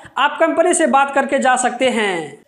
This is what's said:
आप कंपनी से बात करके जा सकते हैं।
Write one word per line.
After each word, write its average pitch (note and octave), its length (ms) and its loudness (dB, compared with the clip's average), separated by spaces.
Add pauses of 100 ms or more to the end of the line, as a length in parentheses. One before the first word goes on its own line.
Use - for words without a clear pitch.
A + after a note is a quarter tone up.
(180)
आप D4 220 0
कंपनी E4 340 2
से E4 120 2
बात C#4 280 2
करके C4+ 240 0
जा B3+ 180 2
सकते B3+ 320 0
हैं। G3 600 -4